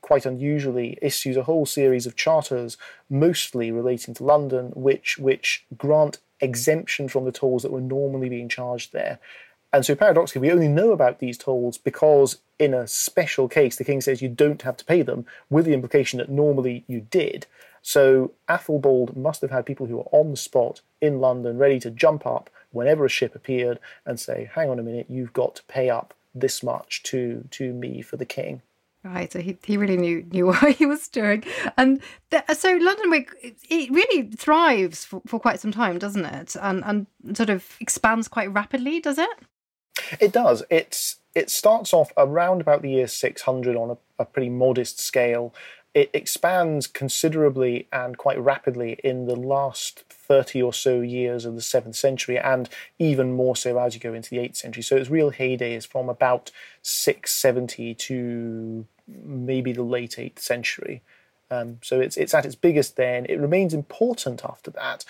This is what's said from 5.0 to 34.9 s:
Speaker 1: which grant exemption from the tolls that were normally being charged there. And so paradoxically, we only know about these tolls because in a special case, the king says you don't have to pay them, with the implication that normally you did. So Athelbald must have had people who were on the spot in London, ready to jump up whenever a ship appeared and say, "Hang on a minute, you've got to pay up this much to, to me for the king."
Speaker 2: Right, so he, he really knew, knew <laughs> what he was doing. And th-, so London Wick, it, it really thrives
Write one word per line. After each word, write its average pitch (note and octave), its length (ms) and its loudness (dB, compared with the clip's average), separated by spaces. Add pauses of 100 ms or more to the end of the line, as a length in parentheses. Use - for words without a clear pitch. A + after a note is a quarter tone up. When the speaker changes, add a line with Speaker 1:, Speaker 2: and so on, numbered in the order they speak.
Speaker 1:
which - 480 -2 (120)
grant D3+ 420 2 (200)
exemption C#3 680 -2
from C3 180 -2
the B2+ 80 -2
tolls B2+ 300 0
that - 80 -4
were C3 100 -6
normally C3+ 480 -4
being A#2+ 200 -8
charged B2 440 -8
there. - 260 -6 (520)
And C3+ 140 4
so D3 80 2
paradoxically, D#3+ 540 4
we E3 40 6
only E3+ 160 6
know F#3 260 4
about C3 260 2
these B2 180 -6
tolls B2 400 -2
because C#3 640 4 (180)
in C#3+ 160 2
a B2 140 -2
special - 600 -2
case, C3+ 280 2
the - 80 -8
king C#3 180 -2
says B2+ 200 -2
you C3 80 -4
don't D3 340 2
have B2+ 140 -6
to - 80 -20
pay E3 180 4
them, - 220 -4 (240)
with D#3+ 160 4
the D#3+ 80 4
implication C3 440 0
that B2 120 -6
normally C3+ 580 0
you A#2+ 140 -8
did. - 440 -2 (380)
So C3+ 480 6 (160)
Athelbald C#3 680 2
must C#3+ 260 -4
have C3+ 100 -4
had B2+ 160 -2
people C3+ 180 -8
who A#2 120 -6
were - 140 -10
on D3+ 200 4
the C3+ 60 -6
spot - 440 -2 (200)
in C#3+ 200 0
London, B2 380 0
ready C#3 220 4
to A#2+ 100 -8
jump D3+ 340 2
up A#2+ 240 -4 (220)
whenever C#3 340 2
a C3 40 2
ship - 260 -2
appeared B2 440 -4 (280)
and A#2+ 120 -6
say, A2+ 360 -8
"Hang D#3+ 160 -2
on B2 80 -4
a A#2 40 -8
minute, A#2 240 -8
you've B2+ 260 -8
got - 240 -2
to - 80 -20
pay C3 240 -2
up - 260 -4 (180)
this B2+ 300 -2
much - 400 -8
to, A#2+ 480 -6
to C3 200 -8
me B2 300 -10
for - 160 -12
the C3 80 -8
king." - 380 -10 (400)
Speaker 2:
Right, F3+ 280 -8
so F3+ 80 -8
he, F3+ 240 -8
he G#3 140 -2
really G3 200 2
knew, E3+ 340 -2
knew F3+ 160 2
<laughs> F#3 40 6
what C#4 240 6
he D#4 100 4
was D4 220 -2
doing. G#3+ 360 0 (340)
And C4+ 240 4 (300)
th-, D4+ 120 2 (100)
so F#4 220 4
London F#4 360 2
Wick, D4 180 2 (120)
it, A#3+ 140 -16 (140)
it D4+ 220 -2
really F4+ 400 4
thrives A#3 720 2